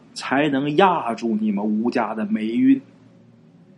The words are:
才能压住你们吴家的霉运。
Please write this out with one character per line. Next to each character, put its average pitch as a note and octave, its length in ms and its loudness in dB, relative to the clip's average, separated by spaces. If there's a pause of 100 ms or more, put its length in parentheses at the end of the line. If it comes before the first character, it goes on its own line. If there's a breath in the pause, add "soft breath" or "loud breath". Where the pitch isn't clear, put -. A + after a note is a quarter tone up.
(140)
才 C#3+ 360 0
能 C#3+ 260 -2
压 D#3 400 2
住 A2+ 260 -2
你 G#2+ 100 0
们 G2+ 120 -4
吴 G#2+ 260 -2
家 A2+ 240 -2
的 A2 120 -6
霉 G#2+ 200 -4
运。 C3 360 2 (960)